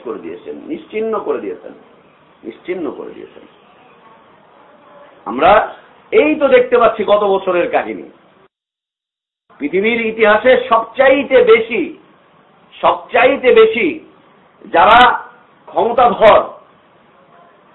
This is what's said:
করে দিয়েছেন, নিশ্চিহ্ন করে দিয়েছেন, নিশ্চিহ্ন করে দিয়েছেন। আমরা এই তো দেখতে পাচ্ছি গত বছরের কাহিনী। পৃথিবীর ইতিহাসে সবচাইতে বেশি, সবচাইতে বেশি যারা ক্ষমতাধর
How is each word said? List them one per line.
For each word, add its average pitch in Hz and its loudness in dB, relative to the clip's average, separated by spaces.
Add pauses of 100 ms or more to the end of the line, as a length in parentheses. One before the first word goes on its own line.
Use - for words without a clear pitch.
করে 104 -12
দিয়েছেন, 80 -16 (100)
নিশ্চিহ্ন 214 -8
করে 143 -6
দিয়েছেন, - -14 (720)
নিশ্চিহ্ন 170 -10
করে - -16
দিয়েছেন। - -20 (1800)
আমরা 147 0 (360)
এই 294 2
তো 285 -2
দেখতে 247 2
পাচ্ছি 220 0
গত 208 0
বছরের 185 -2
কাহিনী। 107 -6 (1600)
পৃথিবীর 214 -4
ইতিহাসে 220 0
সবচাইতে 254 2
বেশি, - 0 (840)
সবচাইতে 233 0
বেশি 220 0 (540)
যারা 220 2 (420)
ক্ষমতাধর 196 2 (1300)